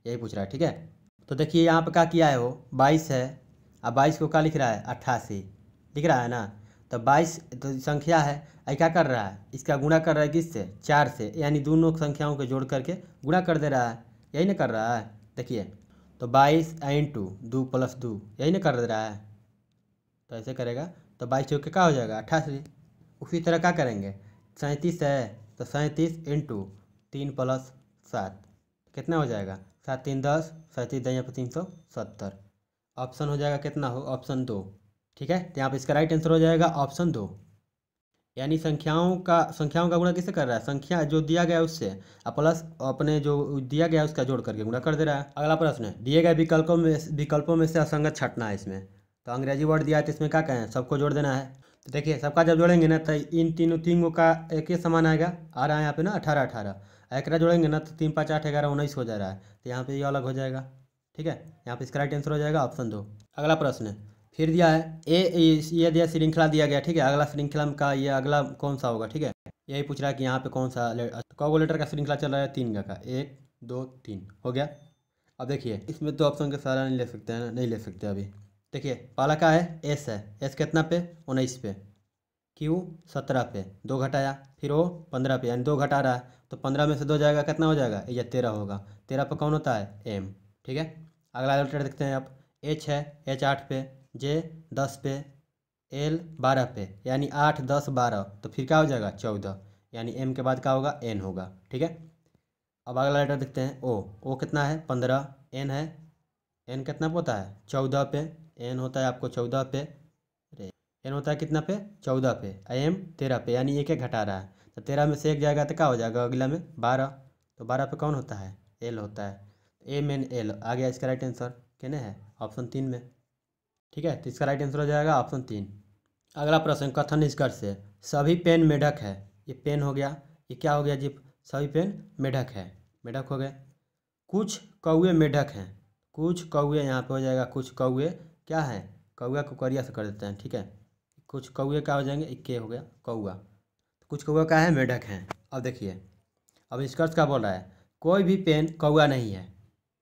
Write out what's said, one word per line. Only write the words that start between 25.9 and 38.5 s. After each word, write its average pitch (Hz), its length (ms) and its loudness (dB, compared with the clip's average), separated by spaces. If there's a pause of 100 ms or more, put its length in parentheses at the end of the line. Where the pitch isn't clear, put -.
into 143 340 -4 (520)
तीन 139 200 -6
plus 131 380 -2 (340)
सात, 95 360 -6 (540)
कितना 165 220 -2
हो 151 80 2
जाएगा, 98 340 -6 (260)
सात 131 200 -6
तीन 135 160 -4
दस, 151 320 0 (180)
सैंतीस 127 320 -6
दाहिने 127 180 -2
पर 127 100 -8
तीन 127 180 -6
सौ 170 180 -6 (240)
सत्तर। 104 480 -10 (580)
ऑप्शन 131 300 -6
हो 143 100 -2
जाएगा 147 220 0
कितना 143 280 -4
हो, 123 160 -4
ऑप्शन 131 420 -4
दो, 104 180 -4 (540)
ठीक 139 120 -6
है। 180 140 0
तो 175 160 -10
यहाँ 135 100 2
पे 139 80 -2
इसका 131 160 0
राइट 160 200 4
आंसर 160 180 4
हो 165 80 6
जाएगा 165 280 6
ऑप्शन 160 440 0
दो, 107 240 -4 (1000)
यानी 143 200 0